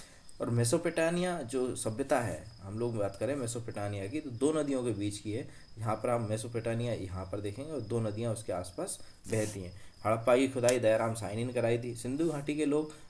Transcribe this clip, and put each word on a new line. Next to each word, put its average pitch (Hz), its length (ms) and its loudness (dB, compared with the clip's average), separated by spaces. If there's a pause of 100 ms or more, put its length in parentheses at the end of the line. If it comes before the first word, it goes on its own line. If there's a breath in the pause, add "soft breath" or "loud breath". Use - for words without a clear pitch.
(400 loud breath)
और - 100 0
मेसोपोटामिया 165 920 2
जो 123 340 0
सभ्यता 127 440 0
है, 92 240 -2 (180)
हम 98 160 -8
लोग 120 180 0
बात 98 240 0
करें 127 160 0
मेसोपोटामिया 104 680 -4
की, 139 140 -4
तो 147 100 -8
दो 131 220 4
नदियों 139 320 0
के 120 60 2
बीच 101 280 -2
की 107 140 -6
है। 127 160 -4 (300 loud breath)
यहाँ 110 180 0
पर 120 140 0
आप 120 100 2
मेसोपोटामिया 113 720 -2
यहाँ 92 320 -4
पर 101 160 -4
देखेंगे 104 320 -4
और 143 80 -2
दो 113 200 0
नदियाँ 110 320 0
उसके 104 200 -4
आसपास 92 460 -4 (300 loud breath)
बहती 107 320 0
हैं। 87 200 -10 (240 loud breath)
हड़प्पा 117 320 6
की 135 120 6
खुदाई 127 300 4
दयाराम 110 360 4
साहनी 107 300 -2
ने 127 80 -4
कराई 117 260 2
थी। 120 160 -6
सिंधु 139 340 0
घाटी 147 280 -2
के 151 80 2
लोग 151 280 2 (180 loud breath)